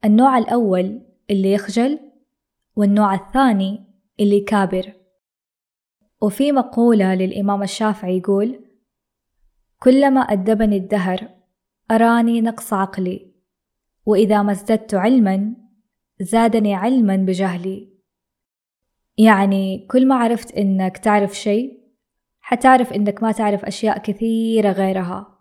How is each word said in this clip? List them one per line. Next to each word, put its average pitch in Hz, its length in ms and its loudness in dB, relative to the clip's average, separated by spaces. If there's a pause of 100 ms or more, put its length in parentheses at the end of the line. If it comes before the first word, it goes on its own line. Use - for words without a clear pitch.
النوع 247 340 4
الأول 214 600 -2 (300)
اللي 196 220 0
يخجل، 233 460 -2 (760)
والنوع 202 380 2
الثاني 202 720 0 (360)
اللي 202 160 2
يكابر. 202 560 -2 (1300)
وفي 240 300 0
مقولة 233 640 2
للإمام 196 480 -2
الشافعي 196 560 -4
يقول: 202 460 -2 (1120)
"كلما 262 420 4
أدبني 208 560 0
الدهر 190 520 -4 (640)
أراني 233 500 2
نقص 226 320 -4
عقلي، 190 600 -6 (720)
وإذا 208 360 2
ما 202 100 0
ازددت 220 420 -4
علما 208 600 2 (680)
زادني 220 540 2
علما 208 420 0
بجهلي". 190 800 -4 (1200)
يعني 196 720 2
كل 262 180 4
ما 269 60 2
عرفت 233 380 -2
إنك 190 460 -2
تعرف 202 380 0
شيء، 226 440 -4 (600)
حتعرف 254 520 2
إنك 202 300 -2
ما 226 100 -2
تعرف 208 320 -2
أشياء 202 340 -4
كثيرة 226 720 -2
غيرها. 190 720 -4